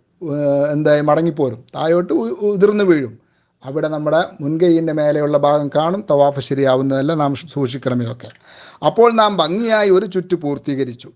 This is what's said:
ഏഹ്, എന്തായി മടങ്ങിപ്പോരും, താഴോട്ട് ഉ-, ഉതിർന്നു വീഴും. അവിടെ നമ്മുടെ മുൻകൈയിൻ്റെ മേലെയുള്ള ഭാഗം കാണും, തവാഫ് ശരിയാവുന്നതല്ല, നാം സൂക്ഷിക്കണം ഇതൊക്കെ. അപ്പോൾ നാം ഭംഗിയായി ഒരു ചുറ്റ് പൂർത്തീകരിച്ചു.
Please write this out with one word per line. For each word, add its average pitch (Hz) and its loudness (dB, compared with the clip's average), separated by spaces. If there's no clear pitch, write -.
ഏഹ്, 143 0
എന്തായി 147 2
മടങ്ങിപ്പോരും, 151 0
താഴോട്ട് 170 0
ഉ-, 240 -2
ഉതിർന്നു 208 2
വീഴും. 147 0
അവിടെ 151 -6
നമ്മുടെ 151 0
മുൻകൈയിൻ്റെ 160 0
മേലെയുള്ള 147 0
ഭാഗം 147 2
കാണും, 165 -2
തവാഫ് 143 2
ശരിയാവുന്നതല്ല, 135 0
നാം 147 0
സൂക്ഷിക്കണം 127 -4
ഇതൊക്കെ. 113 -10
അപ്പോൾ 226 4
നാം 214 2
ഭംഗിയായി 208 0
ഒരു 185 4
ചുറ്റ് 180 -4
പൂർത്തീകരിച്ചു. 139 -6